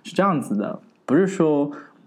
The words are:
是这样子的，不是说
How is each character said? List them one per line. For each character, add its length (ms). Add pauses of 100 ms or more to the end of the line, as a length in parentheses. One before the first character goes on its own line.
是 120
这 80
样 180
子 160
的， 220 (260)
不 120
是 100
说 440 (360)